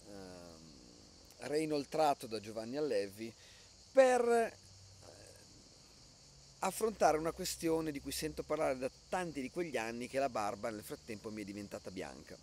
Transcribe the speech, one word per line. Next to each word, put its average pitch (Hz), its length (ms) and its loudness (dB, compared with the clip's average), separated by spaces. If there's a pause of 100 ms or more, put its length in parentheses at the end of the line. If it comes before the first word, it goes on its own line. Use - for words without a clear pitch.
ehm, 87 1400 -16
reinoltrato 151 800 2
da 110 120 -4
Giovanni 110 360 -6
Allevi, 110 540 0 (600)
per, 254 300 8
eh, 233 300 4 (2000)
affrontare 190 580 4
una 160 140 -2
questione 160 580 0
di 143 100 -6
cui 135 120 -8
sento 156 320 -4
parlare 151 340 0
da 127 120 -2 (180)
tanti 170 320 -2
di 127 100 -4
quegli 170 260 -4
anni, 117 320 -2
che 131 120 0
la 139 100 2
barba 107 400 -2
nel 104 140 -6
frattempo 110 480 -10
mi 107 100 -6
è - 20 -6
diventata 101 460 -8
bianca. 78 520 -10